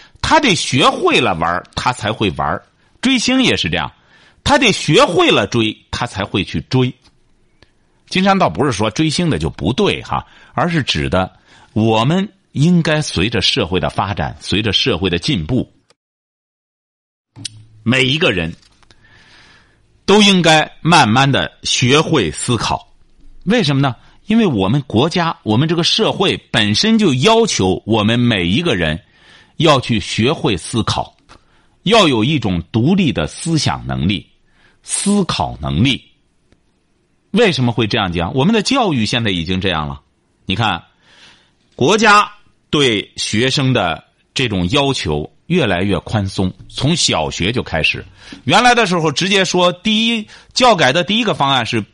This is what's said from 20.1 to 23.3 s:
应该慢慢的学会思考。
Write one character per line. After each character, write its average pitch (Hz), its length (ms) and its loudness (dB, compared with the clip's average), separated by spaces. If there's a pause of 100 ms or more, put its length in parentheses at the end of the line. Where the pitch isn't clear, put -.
应 196 180 4
该 160 400 2
慢 156 260 4
慢 131 240 2
的 95 220 -2 (120)
学 135 360 2
会 147 300 0
思 - 260 -4
考。 85 320 -6 (560)